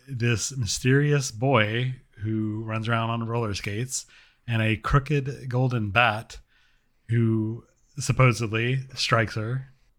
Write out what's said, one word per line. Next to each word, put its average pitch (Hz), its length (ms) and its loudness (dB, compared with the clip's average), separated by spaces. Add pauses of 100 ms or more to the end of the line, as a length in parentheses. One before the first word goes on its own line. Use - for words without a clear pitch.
this 120 480 0
mysterious 135 760 2
boy 120 640 2 (260)
who 107 420 -4
runs 110 240 -4
around 117 220 0
on 113 180 -2
roller 117 240 -2
skates 107 540 -6 (420)
and 113 140 2
a 110 160 4
crooked 135 720 0
golden 123 400 0
bat 113 480 2 (720)
who 113 540 0 (340)
supposedly 120 840 0 (140)
strikes 113 400 0
her, 123 380 -6 (260)